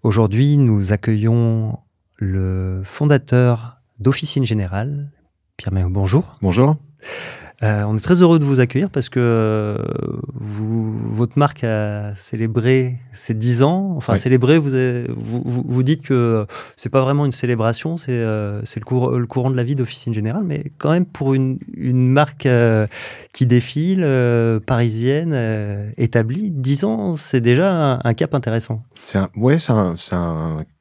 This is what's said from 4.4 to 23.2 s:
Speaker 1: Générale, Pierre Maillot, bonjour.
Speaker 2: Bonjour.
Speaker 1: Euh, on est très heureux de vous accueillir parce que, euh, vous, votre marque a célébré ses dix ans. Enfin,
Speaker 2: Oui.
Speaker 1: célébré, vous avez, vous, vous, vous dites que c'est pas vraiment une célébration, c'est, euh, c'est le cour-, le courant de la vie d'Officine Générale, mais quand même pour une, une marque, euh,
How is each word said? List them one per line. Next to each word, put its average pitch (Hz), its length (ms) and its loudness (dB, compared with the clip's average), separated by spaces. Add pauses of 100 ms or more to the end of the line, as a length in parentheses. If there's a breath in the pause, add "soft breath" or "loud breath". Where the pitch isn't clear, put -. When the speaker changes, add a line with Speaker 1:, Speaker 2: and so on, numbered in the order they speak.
Speaker 1:
Générale, 113 680 -4 (460)
Pierre - 140 -6
Maillot, 92 200 0
bonjour. 98 500 0
Speaker 2:
Bonjour. 123 360 2 (880 loud breath)
Speaker 1:
Euh, 104 240 2
on 107 80 0
est 107 60 -2
très 180 220 4
heureux 165 160 6
de 147 40 2
vous 139 160 2
accueillir 143 300 2
parce 135 180 -4
que, - 120 -2
euh, 110 580 2 (560)
vous, 110 640 -4 (160)
votre 120 240 0
marque 143 260 0
a 104 520 -4
célébré 120 840 0 (160)
ses - 220 -6
dix 117 260 0
ans. 180 360 2
Enfin, 120 160 0
Speaker 2:
Oui. 104 60 2
Speaker 1:
célébré, 131 380 4
vous 143 160 0
avez, 123 320 0 (100)
vous, 113 300 -6
vous, 123 220 -2
vous 123 160 0
dites 151 180 0
que 117 460 2 (280 loud breath)
c'est - 140 -10
pas 135 120 2
vraiment 143 220 2
une 135 80 0
célébration, 120 680 -2
c'est, 131 160 -6
euh, 107 520 -4
c'est - 140 -10
le 110 60 -12
cour-, 127 260 0
le 120 160 0
courant 131 240 -2
de 127 40 -2
la 123 80 0
vie 135 120 -2
d'Officine 120 360 -6
Générale, 110 320 -4
mais - 360 -6
quand 147 100 -2
même 175 160 2
pour 135 300 -2
une, 131 240 -2 (160)
une 127 340 2
marque, 143 380 2
euh, 113 400 4 (440 loud breath)